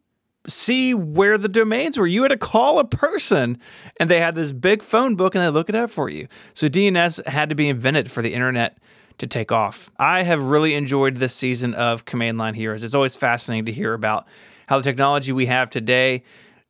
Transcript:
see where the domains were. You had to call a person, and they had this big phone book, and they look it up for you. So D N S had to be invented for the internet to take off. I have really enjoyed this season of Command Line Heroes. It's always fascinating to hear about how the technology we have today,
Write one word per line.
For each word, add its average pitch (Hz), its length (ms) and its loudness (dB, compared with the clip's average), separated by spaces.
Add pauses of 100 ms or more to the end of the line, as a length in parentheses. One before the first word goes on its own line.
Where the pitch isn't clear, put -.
(460)
see 254 480 0
where 196 440 2
the 208 100 -2
domains 226 500 0
were. 196 80 2
You 190 160 2
had 269 80 4
to 269 80 2
call 247 400 2
a 285 60 4
person, 160 720 0 (400)
and 165 120 0
they 170 100 6
had 170 140 0
this 156 180 -4
big 185 300 0
phone 240 320 2
book, 185 200 0
and 185 100 2
they 170 60 4
look 156 180 0
it 208 60 -4
up 226 160 -2
for - 180 -4
you. 139 200 -10 (260)
So 151 140 0
D 185 180 2
N 190 100 2
S 170 300 0
had 147 240 -2
to 151 40 -2
be 147 140 0
invented 131 420 0
for 120 120 -6
the 113 120 -2
internet 123 440 -2 (400)
to - 80 -10
take 117 260 -4
off. 107 460 -2
I 175 240 2
have 170 200 0
really 151 320 2
enjoyed 139 420 0
this 123 180 -2
season 123 400 -2
of 117 320 -2
Command 117 320 -4
Line 110 160 -4
Heroes. 110 280 -6
It's 117 120 -10
always 135 220 2
fascinating 120 500 -2
to 117 60 -6
hear 120 200 -4
about 107 340 -2 (400)
how 135 120 2
the 131 60 -2
technology 139 460 0
we 131 160 0
have 123 220 0
today, 127 540 0 (460)